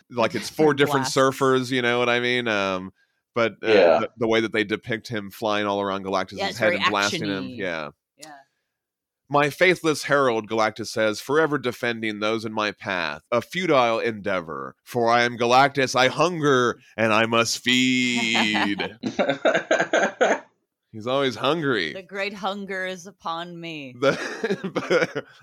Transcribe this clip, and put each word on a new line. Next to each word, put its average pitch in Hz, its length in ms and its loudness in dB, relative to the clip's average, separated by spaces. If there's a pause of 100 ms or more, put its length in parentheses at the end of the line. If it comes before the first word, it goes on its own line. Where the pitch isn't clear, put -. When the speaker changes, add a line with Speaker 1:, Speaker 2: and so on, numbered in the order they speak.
Speaker 1:
like, 117 260 0
it's 101 140 -6
four 151 240 4
Speaker 2:
<laughs> - 0 -
Speaker 1:
different 139 400 2
Speaker 2:
Blasts. - 40 2
Speaker 1:
surfers, 131 540 2
you 127 100 0
know 120 180 2
what 123 100 2
I 120 120 2
mean? 123 260 0
Um, 95 460 -2 (420)
but, 113 180 2 (100)
uh, - 40 -2
Speaker 3:
Yeah. 90 320 6
Speaker 1:
the, 104 180 -4
the 117 100 -2
way 110 120 4
that 110 140 -2
they 110 100 2
depict 110 460 -6
him 104 200 -8
flying 104 360 -2
all 101 160 0
around 98 240 -4
Galactus' 95 320 -4
Speaker 2:
Yeah, 98 120 -4
it's - 80 -10
Speaker 1:
head 113 100 2
Speaker 2:
very 104 100 2
Speaker 1:
and 123 120 -2
blasting 202 360 0
him. 101 60 -4
Speaker 2:
action-y. 98 260 -8
Speaker 1:
Yeah. 82 320 -6 (280)
Speaker 2:
Yeah. 151 140 -20 (960)
Speaker 1:
"My 143 200 2
faithless 160 560 2
herald," 123 440 2
Galactus 110 380 0
says, 110 320 0
"forever 147 380 0
defending 113 640 -4
those 110 240 -2
in 110 80 -8
my 107 180 -2
path. 85 580 -6
A 120 120 2
futile 131 580 2
endeavor. 90 760 -6 (100)
For 117 240 0
I 120 140 4
am 120 140 -2
Galactus, 131 600 2
I 127 100 4
hunger, 143 720 2 (160)
and 110 180 2
I 113 120 4
must 117 340 0
feed." 113 1400 0
Speaker 2:
<laughs> - 20 -
Speaker 3:
<laughs> - 1400 0 (520)
Speaker 1:
He's 110 140 -10
always 131 280 0
hungry. 131 580 0
Speaker 2:
"The 190 100 -12
great 196 300 -8
hunger 196 520 -6
is 185 220 -10
upon 175 500 -10
me." 151 400 -12
Speaker 1:
The, - 1300 -2 (180)